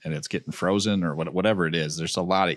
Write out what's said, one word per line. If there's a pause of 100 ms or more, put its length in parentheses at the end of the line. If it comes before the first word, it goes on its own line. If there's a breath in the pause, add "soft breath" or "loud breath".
and
it's
getting
frozen,
or
what,
whatever
it
is.
There's
a
lot
of